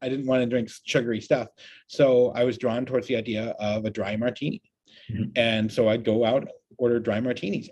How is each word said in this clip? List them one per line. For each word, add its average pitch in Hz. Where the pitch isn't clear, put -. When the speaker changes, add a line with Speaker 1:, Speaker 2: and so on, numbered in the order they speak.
Speaker 1:
I 131
didn't 135
wanna 131
drink 117
sugary 117
stuff. 127
So 123
I 120
was 123
drawn 123
towards 127
the 127
idea 113
of 107
a 107
dry 104
martini. 123
Speaker 2:
Mm-hmm. 110
Speaker 1:
And 113
so 117
I'd 113
go 113
out, 127
order 120
dry 110
martinis, 131